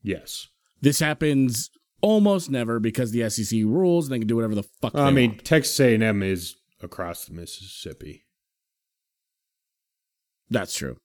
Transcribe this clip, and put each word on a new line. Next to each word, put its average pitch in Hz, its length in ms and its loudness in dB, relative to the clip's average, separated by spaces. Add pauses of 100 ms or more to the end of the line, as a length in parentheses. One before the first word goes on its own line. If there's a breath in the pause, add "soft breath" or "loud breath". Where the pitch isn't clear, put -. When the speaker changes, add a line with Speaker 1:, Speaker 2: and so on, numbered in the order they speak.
Speaker 1:
Yes. - 460 -8 (340)
Speaker 2:
This 143 180 4
happens 147 680 0 (320)
almost 202 480 2
never 117 300 -2
because 113 320 -2
the 117 120 -2
S 110 160 -4
E 113 40 -2
C 110 200 0
rules 170 440 2
and 131 60 -6
they 123 60 -4
can 110 80 -2
do 117 80 0
whatever 110 200 0
the 101 80 -4 (180)
fuck 120 140 -4
Speaker 1:
I 143 100 2
Speaker 2:
they 139 60 6
Speaker 1:
mean, 127 200 6
Speaker 2:
want. - 140 -14
Speaker 1:
Texas - 340 2
A 127 140 6
and 110 100 4
M 104 200 2
is 92 320 -4 (260)
across 87 440 -12
the - 80 -20
Mississippi. 82 920 -16 (2250)
Speaker 2:
That's 107 260 -2
true. 64 300 -8